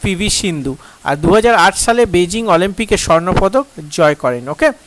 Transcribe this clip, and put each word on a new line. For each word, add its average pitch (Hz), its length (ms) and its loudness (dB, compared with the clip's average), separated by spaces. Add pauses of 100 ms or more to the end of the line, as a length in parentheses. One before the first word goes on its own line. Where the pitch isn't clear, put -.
পিভি 202 280 -2
সিন্ধু। 143 460 -4 (280)
আর 139 120 -2
দু 160 180 2
হাজার 226 200 4
আট 190 220 4
সালে 233 300 2
বেজিং 180 420 -2
অলিম্পিকে 196 480 0
স্বর্ণপদক 190 680 0 (240)
জয় 151 240 2
করেন। 123 340 -4
ওকে, 277 240 0 (140)